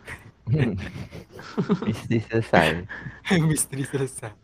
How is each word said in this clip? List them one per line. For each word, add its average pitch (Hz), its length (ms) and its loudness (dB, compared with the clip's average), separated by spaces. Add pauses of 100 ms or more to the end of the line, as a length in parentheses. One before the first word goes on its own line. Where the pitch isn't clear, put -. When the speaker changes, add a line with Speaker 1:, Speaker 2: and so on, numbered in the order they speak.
(440)
Speaker 1:
Hmm. 120 320 2 (500)
<laughs> - 560 -2
Misteri 113 380 0
selesai. 110 480 4 (400)
Speaker 2:
<laughs> - 340 2
Misteri 143 400 0
selesai. 131 480 -4 (140)